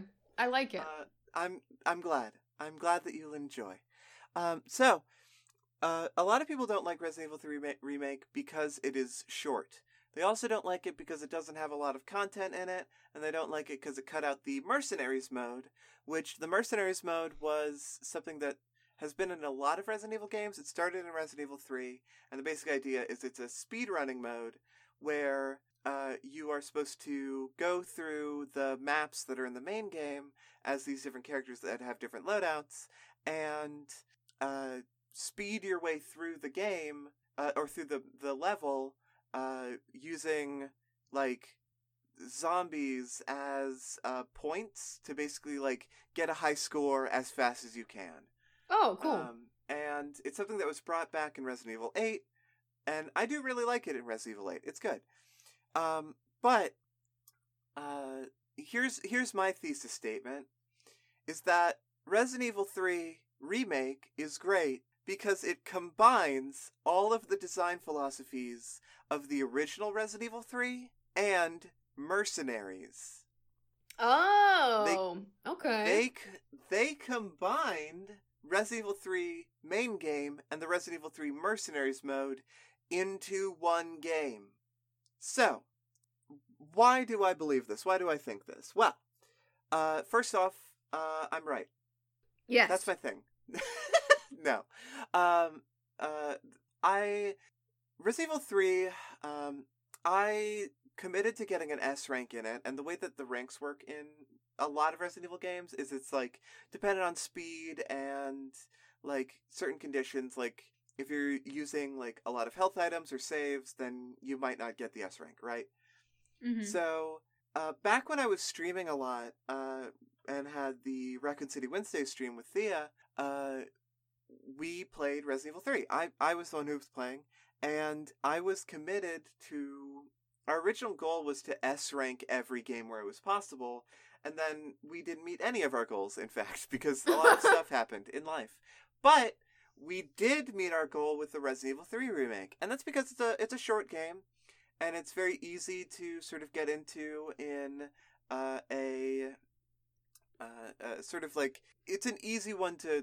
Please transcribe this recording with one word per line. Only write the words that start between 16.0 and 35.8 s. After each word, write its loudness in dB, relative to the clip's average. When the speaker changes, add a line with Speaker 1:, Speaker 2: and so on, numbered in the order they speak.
Speaker 2:
which -4
the -8
Mercenaries 2
mode -2
was -2
something -8
that -2
has -8
been -2
in -6
a -2
lot 2
of -8
Resident -4
Evil -8
games. -4
It -14
started -2
in -12
Resident -4
Evil -10
three, -8
and -8
the -6
basic -2
idea 0
is -8
it's -8
a -8
speedrunning -4
mode -6
where, 0
uh, -4
you -10
are 0
supposed -4
to -4
go 2
through -6
the 0
maps 0
that -6
are 0
in -6
the -10
main -6
game -8
as -2
these -6
different -10
characters -6
that -4
have -8
different -8
loadouts, -2
and, -4
uh, -4
speed -6
your 2
way 0